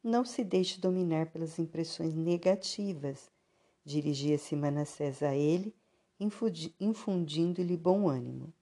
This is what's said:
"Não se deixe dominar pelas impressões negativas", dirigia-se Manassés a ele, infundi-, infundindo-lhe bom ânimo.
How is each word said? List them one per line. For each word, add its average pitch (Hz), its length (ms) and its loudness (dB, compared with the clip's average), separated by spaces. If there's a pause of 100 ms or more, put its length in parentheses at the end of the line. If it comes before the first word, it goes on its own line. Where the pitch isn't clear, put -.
"Não 240 220 2
se 247 180 -4
deixe 185 380 0
dominar 170 500 2
pelas 165 260 -6
impressões 165 580 -4
negativas", 170 1160 -2 (540)
dirigia-se 147 720 0
Manassés 147 680 -2
a 139 140 2
ele, 170 360 2 (460)
infundi-, 196 640 -4
infundindo-lhe 175 960 0
bom 185 320 4
ânimo. 127 520 -4